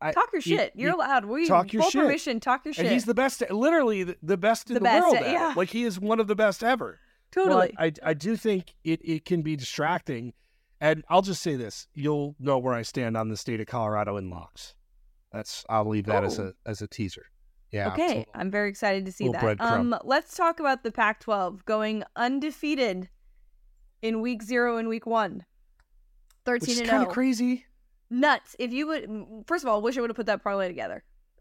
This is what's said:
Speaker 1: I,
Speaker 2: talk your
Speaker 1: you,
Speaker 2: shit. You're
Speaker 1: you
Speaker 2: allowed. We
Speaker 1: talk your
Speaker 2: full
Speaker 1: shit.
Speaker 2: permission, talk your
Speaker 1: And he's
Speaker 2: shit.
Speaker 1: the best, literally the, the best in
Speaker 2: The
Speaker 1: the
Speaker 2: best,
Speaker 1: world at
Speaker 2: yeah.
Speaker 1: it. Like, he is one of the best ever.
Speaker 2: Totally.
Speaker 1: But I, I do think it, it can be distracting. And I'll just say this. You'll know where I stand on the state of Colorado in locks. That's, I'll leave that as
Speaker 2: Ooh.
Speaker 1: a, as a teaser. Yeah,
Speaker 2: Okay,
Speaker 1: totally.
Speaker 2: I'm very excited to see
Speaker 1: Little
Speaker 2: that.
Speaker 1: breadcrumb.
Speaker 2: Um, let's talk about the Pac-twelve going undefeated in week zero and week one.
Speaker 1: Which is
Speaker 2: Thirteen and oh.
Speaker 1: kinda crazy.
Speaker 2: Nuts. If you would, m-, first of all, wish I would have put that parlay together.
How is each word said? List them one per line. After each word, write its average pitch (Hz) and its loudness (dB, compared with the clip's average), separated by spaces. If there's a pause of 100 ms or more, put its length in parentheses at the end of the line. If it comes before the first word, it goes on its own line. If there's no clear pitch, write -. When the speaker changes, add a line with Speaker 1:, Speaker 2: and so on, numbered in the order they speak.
Speaker 1:
I, 156 -2
Speaker 2:
talk 466 2
your 330 -2
Speaker 1:
you, 392 2
Speaker 2:
shit. - 0
You're 262 -2
Speaker 1:
you 359 0
Speaker 2:
allowed. 262 0
We 285 -2
Speaker 1:
talk 185 4
your 220 2
Speaker 2:
full 381 4
Speaker 1:
shit. 277 2
Speaker 2:
permission, 285 2
talk 262 -2
your 302 -8
Speaker 1:
And - 2
he's 233 2
Speaker 2:
shit. 202 -4
Speaker 1:
the 233 2
best, 262 0
literally 226 2
the, 175 -8
the 185 0
best 214 0
in 240 -2
Speaker 2:
The 240 0
Speaker 1:
the 208 0
Speaker 2:
best, 247 6
Speaker 1:
world 320 6
at 247 0
Speaker 2:
yeah. 330 0
Speaker 1:
it. 262 -4
Like, 180 2
he 233 -2
is 190 -4
one 214 0
of 214 2
the 208 0
best 214 2
ever. 220 -2 (320)
Speaker 2:
Totally. 190 4
Speaker 1:
But 160 -2
I, 160 0
I - 4
do 170 -4
think 202 -2
it, 160 -2
it 160 -4
can 170 0
be 156 -2
distracting. 139 -4 (460)
And 156 2
I'll 185 6
just 190 -6
say 151 -2
this. 117 -8
You'll 147 -2
know 135 2
where 123 0
I 117 -4
stand 113 -2
on 110 -2
the 107 -6
state 117 -4
of 107 -6
Colorado 107 -2
in 95 -8
locks. - -16 (560)
That's, - -12
I'll 107 2
leave 107 0
that 101 2
as 98 -2
Speaker 2:
Ooh. 95 -6 (120)
Speaker 1:
a, - -8
as 107 -8
a 101 -8
teaser. - -8 (460)
Yeah, 101 -2
Speaker 2:
Okay, 339 0
Speaker 1:
totally. 233 -2 (100)
Speaker 2:
I'm 190 -6
very 208 -2
excited 196 -2
to 185 -10
see - -4
Speaker 1:
Little 123 0
Speaker 2:
that. 110 2
Speaker 1:
breadcrumb. 233 2
Speaker 2:
Um, - 0
let's 277 0
talk 339 2
about 269 0
the 226 -4
Pac-twelve 208 0
going 214 0 (120)
undefeated 262 -2 (920)
in 220 -2
week 233 -2
zero 240 0
and 226 -4
week 226 -4
one. 214 0 (1000)
Speaker 1:
Which 240 0
is 160 -4
Speaker 2:
Thirteen 240 0
and 226 -4
oh. 233 4
Speaker 1:
kinda 254 0
crazy. 247 0 (440)
Speaker 2:
Nuts. 254 0
If 233 -4
you 285 -4
would, 311 -4
m-, 214 -14
first 330 -2
of - -6
all, 208 2
wish 247 -2
I 254 -2
would 233 -2
have 220 -8
put 208 -6
that 202 0
parlay 196 -2
together. 107 -8 (380)